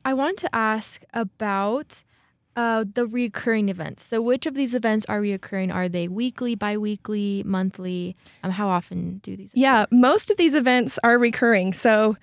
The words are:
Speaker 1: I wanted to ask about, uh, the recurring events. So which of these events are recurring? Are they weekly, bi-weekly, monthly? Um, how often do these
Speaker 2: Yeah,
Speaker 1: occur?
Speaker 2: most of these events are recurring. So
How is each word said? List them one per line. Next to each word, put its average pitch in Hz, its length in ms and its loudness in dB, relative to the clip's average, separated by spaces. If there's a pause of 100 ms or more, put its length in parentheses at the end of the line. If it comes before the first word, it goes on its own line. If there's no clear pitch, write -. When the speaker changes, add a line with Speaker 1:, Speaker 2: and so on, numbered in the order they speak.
Speaker 1:
I 262 80 -2
wanted 285 260 -2
to - 160 -6
ask 220 480 -4 (120)
about, 208 880 -4 (500)
uh, 226 380 -2
the 240 140 -2
recurring 220 640 0
events. 165 340 -8
So 226 160 -4
which 247 240 0
of 294 100 -2
these 262 200 -2
events 220 340 0
are 208 120 -2
recurring? 190 500 -4
Are 180 180 -2
they 175 200 -4
weekly, 240 460 -4
bi-weekly, 208 920 -4
monthly? 185 680 -4 (260)
Um, 190 80 -4
how 196 180 -2
often 180 500 -4
do 190 180 -14
these 196 180 -18
Speaker 2:
Yeah, 247 300 4
Speaker 1:
occur? - 120 2
Speaker 2:
most 269 340 6
of 403 60 0
these 330 180 4
events 254 480 2
are 233 140 6
recurring. 233 560 2
So 214 500 4